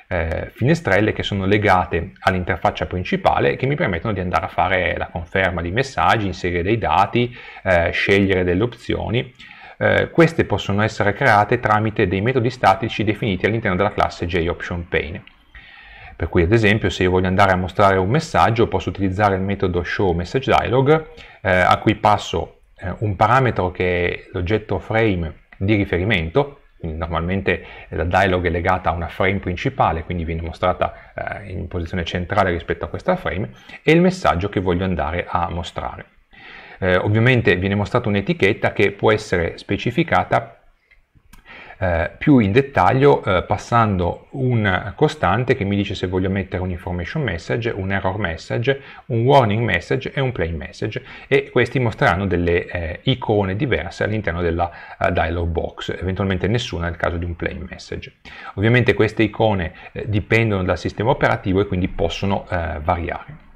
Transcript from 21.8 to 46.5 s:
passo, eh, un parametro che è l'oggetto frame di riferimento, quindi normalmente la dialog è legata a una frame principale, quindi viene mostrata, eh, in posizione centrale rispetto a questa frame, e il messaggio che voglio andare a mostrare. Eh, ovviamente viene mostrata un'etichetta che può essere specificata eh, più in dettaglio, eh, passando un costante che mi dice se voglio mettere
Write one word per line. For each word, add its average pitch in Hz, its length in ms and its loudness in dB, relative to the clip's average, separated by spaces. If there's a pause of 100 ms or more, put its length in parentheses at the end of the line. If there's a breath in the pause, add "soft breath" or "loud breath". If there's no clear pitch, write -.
passo, 98 640 0 (220)
eh, 87 200 -8
un 104 180 -4
parametro 107 540 2
che 87 360 0
è 87 260 -6
l'oggetto 95 460 -2
frame 95 640 -2 (120)
di 101 180 0
riferimento, 98 840 0 (180)
quindi 80 180 -8
normalmente 85 680 -2 (260 loud breath)
la 85 140 -4
dialog 92 420 2
è 87 40 2
legata 90 400 0
a - 20 0
una 82 160 -6
frame 98 300 0
principale, 92 640 -2
quindi 87 200 -6
viene 82 180 -6
mostrata, 85 720 -4
eh, - 360 -10
in 90 180 -8
posizione 87 360 -4
centrale 92 460 0
rispetto 82 360 -4
a - 20 -16
questa 175 280 -2
frame, - 340 -6 (320 loud breath)
e 156 100 4
il 165 80 6
messaggio 101 480 2
che 104 120 -2
voglio 92 240 0
andare 85 440 -2
a 87 220 -2
mostrare. - 540 -8 (760 loud breath)
Eh, 92 180 2
ovviamente 110 600 4
viene 98 180 0
mostrata 104 340 0
un'etichetta 98 640 0
che 98 200 2
può 110 200 2
essere 92 460 -2
specificata 120 1000 -2 (1200 loud breath)
eh, 85 360 0
più 143 220 4
in 98 140 4
dettaglio, 131 720 4
eh, 92 180 2
passando 98 880 0
un 113 600 0
costante 120 640 0
che 98 80 -4
mi 101 120 0
dice 101 180 -2
se 92 120 -4
voglio 92 220 -2
mettere 95 340 -4